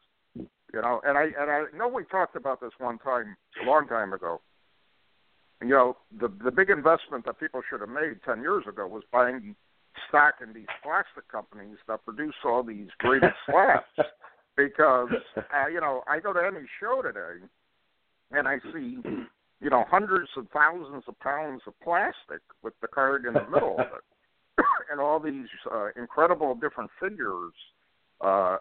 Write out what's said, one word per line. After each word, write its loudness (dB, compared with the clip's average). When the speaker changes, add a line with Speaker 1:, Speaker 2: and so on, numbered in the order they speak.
Speaker 1:
you -10
know, 0
and 4
I, 4
and -2
I 0
know -2
we -4
talked -2
about -4
this -10
one -4
time, -4
a -4
long 6
time -2
ago. -6
You -4
know, 6
the, -2
the 0
big 2
investment 0
that -8
people -8
should -8
have -10
made -6
ten -4
years -2
ago -8
was -12
buying 2
stock 6
in -18
these -18
plastic -4
companies -12
that -6
produce -8
all 2
these -10
graded 6
Speaker 2:
<laughs> -16
Speaker 1:
slabs. 6
Because, 4
uh, -2
you -4
know, -4
I 0
go -4
to 0
any -2
show -2
today -8
and 2
I 0
see, -8
you -2
know, 6
hundreds 2
of -10
thousands 2
of -16
pounds -4
of -18
plastic -2
with -10
the -8
card 0
in -4
the 0
middle 2
of 2
it. -14
<laughs> 4
And -6
all 2
these, -8
uh, -4
incredible 2
different -6
figures, -6
uh, 4